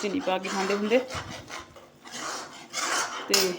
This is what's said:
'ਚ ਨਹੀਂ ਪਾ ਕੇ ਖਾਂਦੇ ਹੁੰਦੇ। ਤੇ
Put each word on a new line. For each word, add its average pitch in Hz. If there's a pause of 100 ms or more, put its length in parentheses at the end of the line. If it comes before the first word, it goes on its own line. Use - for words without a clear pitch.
'ਚ 214
ਨਹੀਂ 185
ਪਾ 185
ਕੇ 185
ਖਾਂਦੇ 196
ਹੁੰਦੇ। 214 (2250)
ਤੇ 190